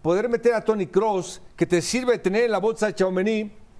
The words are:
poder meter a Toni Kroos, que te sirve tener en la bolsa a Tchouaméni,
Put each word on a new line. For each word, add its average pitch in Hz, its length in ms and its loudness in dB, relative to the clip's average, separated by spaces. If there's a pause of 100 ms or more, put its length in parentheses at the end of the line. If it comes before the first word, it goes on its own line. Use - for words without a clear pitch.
poder 190 260 2
meter 233 260 2
a 214 80 -2
Toni 208 240 0
Kroos, 196 540 -2 (160)
que 165 100 0
te 175 140 2
sirve 240 380 0
tener 196 260 0
en 233 60 2
la 202 80 0
bolsa 214 300 0
a 185 40 -4
Tchouaméni, 202 600 0 (280)